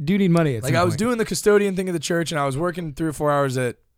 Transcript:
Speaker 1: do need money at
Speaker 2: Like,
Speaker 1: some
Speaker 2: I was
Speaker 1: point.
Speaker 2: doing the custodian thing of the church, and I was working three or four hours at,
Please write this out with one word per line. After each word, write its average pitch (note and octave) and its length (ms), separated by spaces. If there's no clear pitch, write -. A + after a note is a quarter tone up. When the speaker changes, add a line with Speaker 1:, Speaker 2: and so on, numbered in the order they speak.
Speaker 1:
do F3+ 160
need G3 140
money D#3+ 240
at G#2+ 80
Speaker 2:
Like, D3 100
Speaker 1:
some E3+ 80
Speaker 2:
I F3+ 40
was E3+ 80
Speaker 1:
point. C#3+ 60
Speaker 2:
doing - 180
the A3 80
custodian G3+ 500
thing F#3+ 140
of F3 40
the E3 60
church, E3 320
and D#3 80
I C#3+ 60
was C3+ 120
working E3+ 360
three D#3+ 160
or C#3+ 40
four D3 180
hours C#3 260
at, B2 180